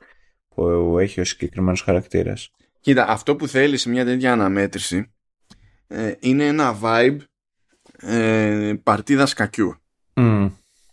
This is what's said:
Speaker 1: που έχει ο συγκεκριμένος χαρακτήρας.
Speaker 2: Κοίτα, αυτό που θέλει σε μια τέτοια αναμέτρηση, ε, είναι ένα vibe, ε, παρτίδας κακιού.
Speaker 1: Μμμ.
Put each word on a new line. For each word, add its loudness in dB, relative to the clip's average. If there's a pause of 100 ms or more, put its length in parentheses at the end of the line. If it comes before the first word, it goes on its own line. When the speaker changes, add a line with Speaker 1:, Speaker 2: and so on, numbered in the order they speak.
(600)
Speaker 1:
που 0
έχει -2
ο -2
συγκεκριμένος -4
χαρακτήρας. -4 (280)
Speaker 2:
Κοίτα, 2
αυτό 0
που -6
θέλει 2
σε -4
μια 0
τέτοια 0
αναμέτρηση, -2 (760)
ε, -6
είναι 2
ένα 0
vibe, 2 (800)
ε, 0 (100)
παρτίδας 2
κακιού. -2 (380)
Speaker 1:
Μμμ. 2 (460)